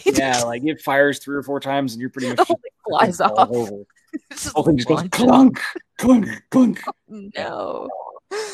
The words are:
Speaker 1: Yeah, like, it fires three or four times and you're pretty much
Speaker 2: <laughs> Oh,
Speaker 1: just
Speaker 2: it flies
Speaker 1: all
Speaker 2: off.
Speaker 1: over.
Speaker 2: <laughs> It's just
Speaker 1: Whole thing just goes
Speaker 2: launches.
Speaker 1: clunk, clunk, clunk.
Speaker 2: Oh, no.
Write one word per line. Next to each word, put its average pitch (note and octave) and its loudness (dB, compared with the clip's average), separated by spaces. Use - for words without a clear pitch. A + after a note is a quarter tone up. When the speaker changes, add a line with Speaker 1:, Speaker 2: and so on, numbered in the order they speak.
Speaker 1:
Yeah, C3 2
like, A#2+ -4
it D3+ -2
fires C#3 2
three C#3+ -8
or C#3 -6
four C#3 -6
times C3+ -2
and A2+ -12
you're B2+ -8
pretty B2+ -6
much A#2+ 0
Speaker 2:
<laughs> - 6
Oh, - 0
Speaker 1:
just - -8
Speaker 2:
it - -18
flies E3+ 0
Speaker 1:
all E3 0
Speaker 2:
off. - 4
Speaker 1:
over. G#2 -6
Speaker 2:
<laughs> - -20
It's C#4+ -14
just D4+ -8
Speaker 1:
Whole D3 0
thing D3+ 4
just A#2+ -2
goes D#3 2
Speaker 2:
launches. F3 -6
Speaker 1:
clunk, B3 6
clunk, A#3 4
clunk. B3 2
Speaker 2:
Oh, G#3 -16
no. - -8